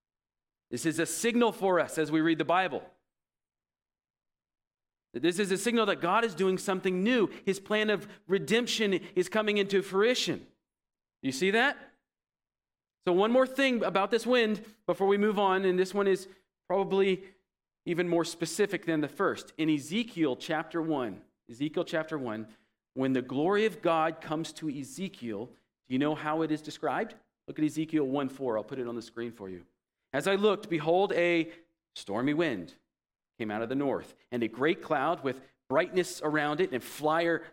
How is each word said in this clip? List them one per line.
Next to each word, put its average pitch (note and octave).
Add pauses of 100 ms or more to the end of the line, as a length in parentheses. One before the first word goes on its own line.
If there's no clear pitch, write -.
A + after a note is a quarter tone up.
(720)
This B2
is D#3
a E3
signal A#3
for F#3
us D3
as D3+
we D#3+
read D#3+
the D#3
Bible. E3 (2250)
This D#3+
is G3
a F#3
signal A3+
that F3
God F#3
is G#3+
doing F#3
something F#3
new. A#3 (160)
His G3
plan G#3+
of G3+ (180)
redemption G3+ (160)
is F3+
coming G#3+
into G3
fruition. G3 (800)
You C3
see F#3
that? A#3+ (1300)
So F3+
one G3
more B3+
thing B3+
about G3
this A3+
wind A3+ (220)
before F3
we G3+
move G#3
on, G3
and F#3
this F#3
one G3+
is F#3 (400)
probably F#3+ (640)
even F3
more E3
specific F3+
than D#3+
the D3
first. C#3
In D#3
Ezekiel D#3
chapter D#3+
one, B2 (280)
Ezekiel D3+
chapter D#3
one, A2+ (460)
when C3
the B2+
glory D#3+
of G3+
God E3
comes D#3+
to D#3
Ezekiel, B2+
do -
you B2+
know D3+
how D3+
it D#3
is D3+
described? D#3 (320)
Look C#3
at D#3
Ezekiel D3+
one C3
four. B2+
I'll G#2
put C3
it A#2+
on A#2
the A2+
screen A#2
for G#2
you. F2+ (480)
"As D3
I G3
looked, G3+
behold, E3+
a E3+ (460)
stormy B2
wind C3 (640)
came A2
out G#2+
of A2+
the B2+
north, C3 (160)
and A#2+
a A2
great C3+
cloud D#3
with C3 (280)
brightness F3
around D3
it, F#3+
and B2+
flyer-, D#3+ (100)